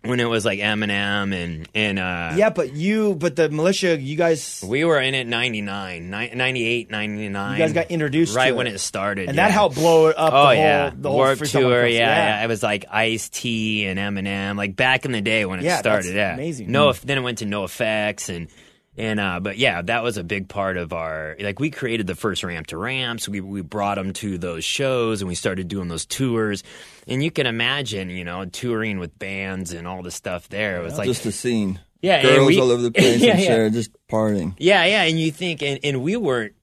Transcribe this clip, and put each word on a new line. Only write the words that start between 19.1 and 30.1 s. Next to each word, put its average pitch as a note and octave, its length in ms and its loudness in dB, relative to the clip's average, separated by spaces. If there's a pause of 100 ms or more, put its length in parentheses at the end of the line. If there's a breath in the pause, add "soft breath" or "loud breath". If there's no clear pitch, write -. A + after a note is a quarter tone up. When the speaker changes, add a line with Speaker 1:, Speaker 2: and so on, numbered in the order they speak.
Speaker 1:
uh, F2+ 200 -2
but G2 160 -6
yeah, G#2 260 0
that A2+ 200 -2
was A#2+ 160 -4
a F2 60 -8
big G2 240 -6
part G2 280 -4
of E2+ 160 -6
our, D#2 480 -6
like, G2+ 200 -6
we D3+ 100 -2
created A2+ 360 -4
the F2+ 80 -4
first F#2+ 280 -4
Ramp E2+ 260 -8
to - 80 -12
Ramps. A#2+ 520 -6
We, G2+ 120 -6
we G2 220 -8
brought G2+ 360 -4
'em F#2+ 160 -4
to G2 220 -6
those E2+ 280 -6
shows A#2+ 580 -2
and F#2 60 -4
we F2 60 -4
started F#2 340 -4
doing F#2 200 -6
those E2 160 -6
tours. A2 580 -2 (440 loud breath)
And C3 180 -2
you E3 60 -2
can D3 160 -2
imagine, A#2 640 -2
you F2+ 140 -8
know, F2+ 220 -6
touring A2 520 -2
with E2+ 200 -8
bands F#2+ 540 -6
and E2+ 140 -10
all F#2 160 -8
the F2 80 -10